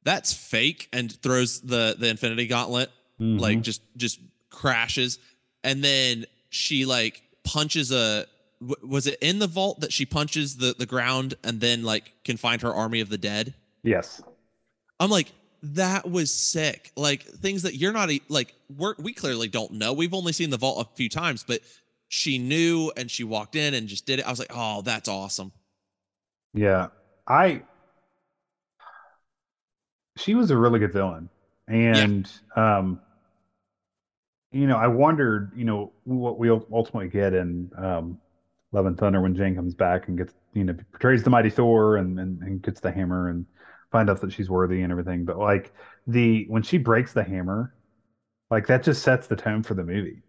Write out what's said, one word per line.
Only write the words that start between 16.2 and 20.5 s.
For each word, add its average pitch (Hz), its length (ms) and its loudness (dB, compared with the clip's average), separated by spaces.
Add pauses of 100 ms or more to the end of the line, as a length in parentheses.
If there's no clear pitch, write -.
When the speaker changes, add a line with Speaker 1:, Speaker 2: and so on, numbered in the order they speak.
Speaker 1:
sick." - 640 -2
Like, 143 280 -2
things 190 400 -6
that 170 140 -4
you're 185 180 0
not 202 160 0
e-, 143 180 0
like, 143 260 -2 (220)
we're, 190 220 -4
we 196 160 -10
clearly 117 340 -4
don't 110 240 -6
know. 110 220 -2
We've 170 180 -2
only 180 220 -4
seen 160 160 -2